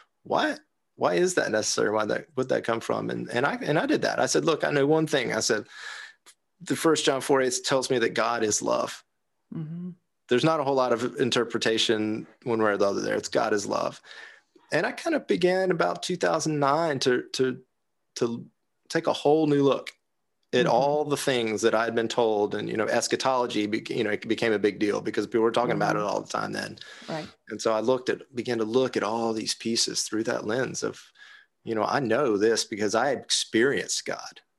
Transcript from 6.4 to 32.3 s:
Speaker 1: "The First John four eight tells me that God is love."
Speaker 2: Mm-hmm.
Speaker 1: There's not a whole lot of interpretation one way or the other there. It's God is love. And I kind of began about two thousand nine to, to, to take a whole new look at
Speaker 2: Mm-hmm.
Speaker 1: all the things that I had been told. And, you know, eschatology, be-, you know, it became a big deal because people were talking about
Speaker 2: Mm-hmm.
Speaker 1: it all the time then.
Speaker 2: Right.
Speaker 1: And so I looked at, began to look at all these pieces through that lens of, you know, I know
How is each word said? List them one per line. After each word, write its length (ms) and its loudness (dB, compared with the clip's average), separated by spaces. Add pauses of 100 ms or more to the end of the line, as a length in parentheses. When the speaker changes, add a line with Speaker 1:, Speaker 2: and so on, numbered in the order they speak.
Speaker 1:
"The 140 -4
First 280 2
John 160 2
four 220 2
eight 220 0
tells 260 0
me 80 2
that 160 0
God 300 0
is 180 0
love." 400 -2 (520)
Speaker 2:
Mm-hmm. 360 -8 (380)
Speaker 1:
There's 140 4
not 160 2
a 60 0
whole 100 2
lot 180 2
of 280 -2
interpretation 1080 0 (160)
one 180 0
way 120 4
or 40 0
the 120 4
other 120 -2
there. 140 -2
It's 140 -4
God 240 0
is 120 0
love. 380 -4 (720)
And 120 2
I 60 -2
kind 240 -4
of 140 -4
began 420 2
about 320 0
two 140 -4
thousand 420 0
nine 420 2
to, 220 2 (120)
to, 260 0 (560)
to 280 -2 (440)
take 180 0
a 60 2
whole 340 4
new 160 4
look 300 2 (600)
at 140 4
Speaker 2:
Mm-hmm. 80 2
Speaker 1:
all 300 2
the 120 0
things 460 0
that 120 4
I 100 4
had 100 -4
been 140 0
told. 460 2
And, 140 -4
you 80 -4
know, 100 0
eschatology, 800 0
be-, 180 -4 (100)
you 100 0
know, 60 0
it 160 -4
became 260 0
a 60 2
big 200 0
deal 220 0
because 260 -4
people 160 0
were 100 4
talking 240 2
about 200 0
Speaker 2:
Mm-hmm. 100 -2
Speaker 1:
it 20 -2
all 140 -2
the 100 -14
time 200 -4
then. 260 -8 (300)
Speaker 2:
Right. 180 -6 (240)
Speaker 1:
And 120 -10
so 100 2
I 80 2
looked 280 0
at, 260 -6
began 240 -4
to 60 0
look 320 0
at 60 0
all 300 -2
these 220 -4
pieces 480 -2
through 220 -4
that 220 -4
lens 360 -4
of, 180 -6 (640)
you 100 -4
know, 100 0
I 160 0
know 360 2